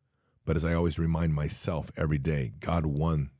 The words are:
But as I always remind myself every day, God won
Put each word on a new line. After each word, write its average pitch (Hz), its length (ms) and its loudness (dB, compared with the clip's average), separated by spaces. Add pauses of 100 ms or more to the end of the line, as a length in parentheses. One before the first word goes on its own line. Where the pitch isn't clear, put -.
(440)
But 80 120 0
as 78 80 0
I 82 100 2
always 85 220 2
remind 82 380 2
myself 76 600 -2
every 78 220 2
day, 69 420 -2
God 82 260 0
won 76 540 0